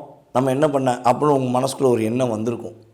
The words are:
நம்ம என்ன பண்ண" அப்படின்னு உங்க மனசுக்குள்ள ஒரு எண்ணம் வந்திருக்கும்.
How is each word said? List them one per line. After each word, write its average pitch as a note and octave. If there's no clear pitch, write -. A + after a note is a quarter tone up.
நம்ம C3
என்ன C#3+
பண்ண" C3
அப்படின்னு C#3
உங்க B2+
மனசுக்குள்ள C3+
ஒரு A#2
எண்ணம் A#2+
வந்திருக்கும். A2